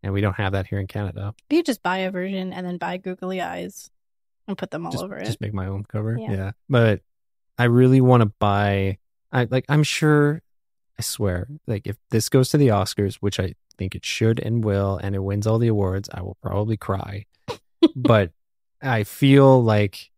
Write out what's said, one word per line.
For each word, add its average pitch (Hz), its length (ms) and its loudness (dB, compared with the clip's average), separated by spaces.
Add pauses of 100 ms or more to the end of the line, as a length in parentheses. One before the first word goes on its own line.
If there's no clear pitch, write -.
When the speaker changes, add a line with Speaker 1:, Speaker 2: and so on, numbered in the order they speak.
Speaker 1:
And 98 100 -4
we 98 80 0
don't 101 140 0
have 98 180 -2
that 95 140 -2
here 101 120 -4
in 95 80 -6
Canada. 101 480 -8 (140)
Speaker 2:
You 320 140 2
just 269 200 -4
buy 180 160 -2
a 185 120 -2
version 185 420 -6
and 180 120 -10
then 180 120 -8
buy 175 200 -6
googly 185 440 -8
eyes 180 480 -10 (580)
and 196 100 -6
put - 140 -10
them 165 140 -8
all 165 60 -8
Speaker 1:
Just, - 120 -6
Speaker 2:
over 196 140 -12
it. 92 80 -10
Speaker 1:
just 107 160 -8
make 104 120 -8
my 95 140 -6
own 98 160 -8
cover. 107 360 -6
Speaker 2:
Yeah. 220 120 -8
Speaker 1:
Yeah. 95 200 -4 (180)
But 113 320 2 (560)
I 123 80 2
really 127 360 6
wanna 123 260 6 (120)
buy, 101 580 0 (340)
I, 123 180 -2
like, 131 200 -2
I'm 151 140 2
sure, 151 580 2 (560)
I - 60 -10
swear, 92 440 -4 (200)
like, 107 180 -4
if - 120 -8 (120)
this 110 200 0
goes 131 200 4
to - 80 0
the 143 120 6
Oscars, 101 460 0
which - 240 -4
I 92 140 -4 (240)
think 92 180 -8
it - 80 -14
should 113 360 0
and 113 240 -2
will, 98 380 0
and 98 140 -4
it 95 80 -4
wins 101 240 -2
all 113 120 2
the 117 80 2
awards, 98 460 -2
I - 80 -10
will 92 200 -12
probably 107 360 -4
cry. 98 480 -6 (220)
Speaker 2:
<laughs> - 80 -10 (400)
Speaker 1:
But 113 360 4 (500)
I 120 220 -2
feel 135 600 6
like 107 540 0